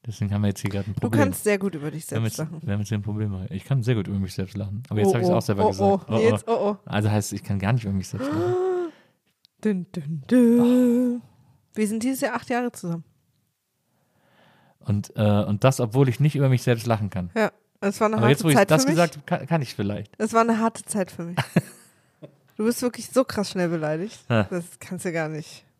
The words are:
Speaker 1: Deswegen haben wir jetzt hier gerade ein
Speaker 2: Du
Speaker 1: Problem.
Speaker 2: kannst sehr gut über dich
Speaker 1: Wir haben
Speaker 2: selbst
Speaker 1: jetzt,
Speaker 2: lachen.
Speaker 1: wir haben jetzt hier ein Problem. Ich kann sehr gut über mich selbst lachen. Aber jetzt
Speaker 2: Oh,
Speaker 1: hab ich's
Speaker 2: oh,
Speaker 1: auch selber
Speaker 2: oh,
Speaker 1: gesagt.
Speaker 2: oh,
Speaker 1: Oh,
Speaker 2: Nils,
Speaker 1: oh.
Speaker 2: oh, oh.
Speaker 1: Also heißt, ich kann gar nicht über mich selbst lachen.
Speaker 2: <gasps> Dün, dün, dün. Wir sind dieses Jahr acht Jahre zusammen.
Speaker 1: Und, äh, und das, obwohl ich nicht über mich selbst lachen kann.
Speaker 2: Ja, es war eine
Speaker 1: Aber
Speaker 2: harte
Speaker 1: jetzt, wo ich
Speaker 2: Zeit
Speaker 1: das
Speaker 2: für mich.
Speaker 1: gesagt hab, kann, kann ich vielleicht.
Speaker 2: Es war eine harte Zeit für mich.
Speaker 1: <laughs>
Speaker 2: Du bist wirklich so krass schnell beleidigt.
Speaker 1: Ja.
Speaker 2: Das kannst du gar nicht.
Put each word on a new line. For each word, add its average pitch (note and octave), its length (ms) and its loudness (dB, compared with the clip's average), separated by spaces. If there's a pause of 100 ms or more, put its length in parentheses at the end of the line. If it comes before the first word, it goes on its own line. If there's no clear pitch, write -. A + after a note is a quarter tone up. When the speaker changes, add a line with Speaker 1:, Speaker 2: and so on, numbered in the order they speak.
Speaker 1:
Deswegen G#2 280 -4
haben G2+ 100 0
wir G2+ 60 2
jetzt F#2+ 120 -4
hier G2+ 80 -6
gerade G2 220 -4
ein - 20 -6
Speaker 2:
Du - 80 -6
Speaker 1:
Problem. A3 220 2
Speaker 2:
kannst - 220 -2
sehr G#3 120 2
gut F#3+ 160 -4
über D3+ 160 -8
dich D3+ 220 -10
Speaker 1:
Wir - 60 -4
haben A2+ 80 0
Speaker 2:
selbst G#2+ 120 -4
Speaker 1:
jetzt, D#3 140 -6
Speaker 2:
lachen. E3 120 -14
Speaker 1:
wir G2+ 100 -4
haben G#2 80 -2
jetzt G2+ 80 -6
hier A2 100 -2
ein - 20 -4
Problem. G#2 340 -4 (140)
Ich F#2+ 160 -8
kann C3+ 160 0
sehr A#2 140 0
gut G2 120 -2
über G2 120 -2
mich F#2+ 160 -6
selbst F#2+ 200 -6
lachen. G2+ 340 -8
Aber G#2+ 100 -2
jetzt G2+ 100 4
Speaker 2:
Oh, F#2 60 4
Speaker 1:
hab A#2+ 60 2
ich's F3+ 80 2
Speaker 2:
oh, - 60 4
Speaker 1:
auch A2+ 60 2
selber G#2+ 240 0
Speaker 2:
oh, G#3 40 4
Speaker 1:
gesagt. G3 380 2
Speaker 2:
oh, G#2 60 -2
Speaker 1:
Oh, A2+ 60 2
Speaker 2:
Nils, A2 280 4
Speaker 1:
oh. A3+ 60 0
Speaker 2:
oh, G3+ 200 0
oh. F#3+ 120 -6
Speaker 1:
Also G#2+ 240 0
heißt, G#2 240 0
ich G2+ 100 -8
kann G2+ 140 -4
gar G2 160 0
nicht A2+ 120 -2
über G2 80 -2
mich F#2 140 -4
selbst C4+ 200 -6
lachen. D#4 160 -2
Speaker 2:
<gasps> F4+ 1200 -6
Dün, F#3+ 280 -2
dün, D3+ 380 -8
dün. A#3+ 920 4 (520)
Wir G#3+ 140 0
sind A3 160 -4
dieses C4 180 -2
Jahr A#3+ 140 -2
acht - 160 -8
Jahre A#3+ 200 -2
zusammen. E3+ 320 -8 (1800)
Speaker 1:
Und, G2+ 360 -2
äh, A2 60 -2
und G#2 420 2
das, C3 160 4
obwohl B2 300 2
ich A2+ 100 -2
nicht D3 160 2
über C#3 140 2
mich B2 140 2
selbst A2+ 220 0
lachen G#2+ 240 0
kann. F2 260 -6
Speaker 2:
Ja, A3 160 2 (300)
es G3+ 180 -2
war A3 80 2
eine G#3+ 100 0
Speaker 1:
Aber A#2 100 2
Speaker 2:
harte C3 60 6
Speaker 1:
jetzt, C#3+ 100 0
wo D#3+ 60 4
ich C#3+ 60 6
Speaker 2:
Zeit G3+ 160 6
Speaker 1:
das D#3 120 6
Speaker 2:
für C3+ 60 2
mich. E3 60 2
Speaker 1:
gesagt E3 220 2
hab, - 100 -18
kann, C#3+ 200 -4
kann E3 140 0
ich - 140 -6
vielleicht. G#2 420 -4
Speaker 2:
Es G#3+ 160 -2
war A3+ 80 6
eine A3+ 180 2
harte A3+ 260 -2
Zeit G3 260 -4
für F3 120 -10
mich. F3 180 -6
Speaker 1:
<laughs> - 60 -4 (1080)
Speaker 2:
Du G#3+ 80 -4
bist A#3 180 0
wirklich B3 300 -6
so C4 120 4
krass - 280 -4
schnell F3+ 180 0
beleidigt. D#3+ 480 -4 (120)
Speaker 1:
Ja. A2 160 4
Speaker 2:
Das F3 340 -8
kannst - 260 -12
du F3+ 60 -2
gar D#3+ 180 -4
nicht. D#3 340 -12 (160)